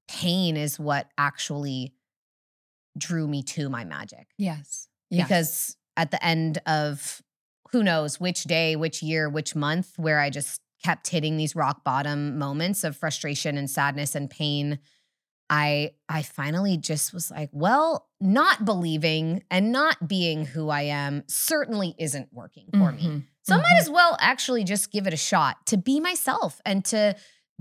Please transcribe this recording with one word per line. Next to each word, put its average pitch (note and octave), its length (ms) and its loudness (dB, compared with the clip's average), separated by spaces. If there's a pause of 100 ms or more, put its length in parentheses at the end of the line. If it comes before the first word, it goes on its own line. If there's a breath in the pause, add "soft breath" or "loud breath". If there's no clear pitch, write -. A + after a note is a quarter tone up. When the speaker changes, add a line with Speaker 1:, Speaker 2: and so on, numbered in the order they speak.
Speaker 1:
pain F3 500 0
is D3 220 -4
what D3 380 -2
actually C#3+ 760 -4 (1040)
drew D#3+ 300 -4
me C#3+ 160 -2
to C#3 260 -4
my A#2+ 160 -6
magic. - 420 -14 (100)
Speaker 2:
Yes. E3 500 -6 (220)
Yes. F3 180 2
Speaker 1:
Because - 500 0 (200)
at E3 140 2
the - 140 -2
end D#3+ 400 2
of D3+ 560 -2 (500)
who A#3 120 2
knows D#3 360 0
which F3+ 260 -2
day, D#3+ 300 2
which D#3 280 -4
year, D#3 260 0
which D3+ 260 -4
month, D#3 420 -2
where D#3 220 2
I C#3+ 100 2
just C#3 320 -6 (220)
kept E3+ 240 -2
hitting D#3 300 0
these D#3 180 -2
rock C#3+ 280 -2
bottom C#3+ 540 -2
moments D3+ 460 -2
of D3+ 140 -4
frustration D3 600 -4
and C#3+ 120 -4
sadness C#3+ 460 0
and C#3+ 140 -4
pain, C#3+ 500 -2 (720)
I, D3 420 2 (180)
I D#3 140 -2
finally E3+ 540 -2
just D3+ 360 -4
was F3 160 -8
like, D3+ 220 -8
"Well, B3+ 560 2 (120)
not A3 460 4
believing D#3+ 840 0
and G3 200 4
not C#4 360 2
being E3 380 0
who D3+ 240 -4
I D3 140 0
am C#3+ 440 -2
certainly A3+ 720 -2
isn't C#3+ 320 -6
working - 420 -20
for F#3+ 180 6
me. D3 120 -6
Speaker 2:
Mm-hmm. D3+ 160 -2 (240)
Speaker 1:
So - 100 0
I G#4 40 8
might D5+ 80 2
Speaker 2:
Mm-hmm. F5 120 8
Speaker 1:
as C#5+ 140 4
well E4+ 280 6
actually A#3+ 440 2
just G3 280 -2
give G3+ 140 -2
it F#3 80 0
a D#3 40 -2
shot D3+ 500 2
to G#3+ 100 4
be C4+ 220 2
myself D#4 640 -2
and G3 200 0
to G#3 300 2 (460 loud breath)